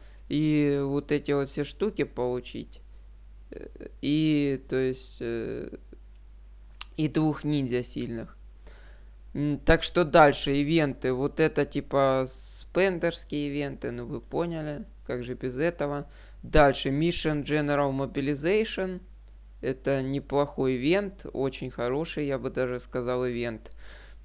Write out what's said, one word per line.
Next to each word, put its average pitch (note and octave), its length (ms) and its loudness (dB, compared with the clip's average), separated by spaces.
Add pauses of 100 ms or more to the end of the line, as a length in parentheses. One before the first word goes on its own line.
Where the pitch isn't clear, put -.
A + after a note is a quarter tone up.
(300)
и D3 540 4
вот C#3+ 280 -2
эти C#3+ 200 2
вот C#3 180 2
все D3 140 -4
штуки F#3+ 400 -2
получить. B2 800 -4 (680)
Э, - 180 -14 (340)
и, D3 680 2
то B2+ 60 -2
есть, C3 460 -2
э, A#2 540 -6 (1200)
и D3+ 100 2
двух D#3 360 2
ниндзя C3 400 2
сильных. A#2 540 -8 (960)
М, C#3+ 260 0
так D#3+ 240 6
что - 200 2
дальше C#3+ 520 8
ивенты. C#3+ 580 2
Вот C#3 260 0
это D3+ 260 4
типа C3+ 640 2
спендерские E3 1200 -2
ивенты, C#3 440 -4
ну A#2+ 140 -8
вы A#2+ 160 -8
поняли, D#3 640 -4 (200)
как B2 180 -4
же B2 100 -6
без B2+ 240 -6
этого. D3 500 -2 (360)
Дальше C#3+ 460 4
Mission D3+ 540 0
General D3 480 0
Mobilization. D#3 1120 -2 (600)
Это C3+ 400 -2
неплохой C3+ 760 0
ивент, F#3 560 0
очень C3 360 -4
хороший, C#3+ 580 -2
я C3+ 120 -2
бы B2 100 -4
даже B2+ 300 -2
сказал, B2+ 480 -2
ивент. A#2 440 -4 (540)